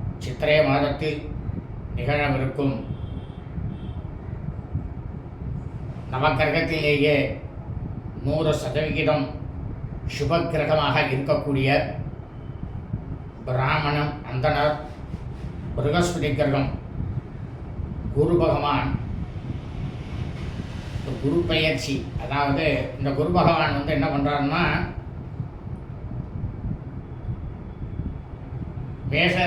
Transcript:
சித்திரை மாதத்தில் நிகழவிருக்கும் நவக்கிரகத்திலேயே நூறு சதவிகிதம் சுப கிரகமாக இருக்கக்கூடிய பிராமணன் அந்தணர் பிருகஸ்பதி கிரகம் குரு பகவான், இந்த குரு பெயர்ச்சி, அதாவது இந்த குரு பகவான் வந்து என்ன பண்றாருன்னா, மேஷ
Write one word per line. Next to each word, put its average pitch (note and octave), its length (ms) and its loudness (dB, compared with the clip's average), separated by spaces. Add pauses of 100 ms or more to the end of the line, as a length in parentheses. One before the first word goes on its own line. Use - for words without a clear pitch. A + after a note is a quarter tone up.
(260)
சித்திரை D3+ 320 4 (100)
மாதத்தில் D3 500 2 (800)
நிகழவிருக்கும் C3+ 800 2 (3500)
நவக்கிரகத்திலேயே D3 1000 4 (1120)
நூறு D3+ 260 4 (100)
சதவிகிதம் D3 640 2 (880)
சுப C#3+ 200 4 (140)
கிரகமாக D3+ 460 4 (160)
இருக்கக்கூடிய C3+ 560 2 (1800)
பிராமணன் D3 680 2 (180)
அந்தணர் D3 440 4 (1000)
பிருகஸ்பதி D3+ 600 2
கிரகம் C#3 320 4 (1500)
குரு D#3+ 260 6
பகவான், C#3+ 480 4 (2000)
இந்த B2+ 240 -4
குரு D3+ 260 4
பெயர்ச்சி, D#3 460 2 (300)
அதாவது C#3+ 420 2 (320)
இந்த C#3 220 2
குரு F3 180 2
பகவான் D#3 400 4
வந்து D3 180 0
என்ன D3+ 160 4
பண்றாருன்னா, C#3+ 500 2 (4000)
மேஷ F3 220 4 (120)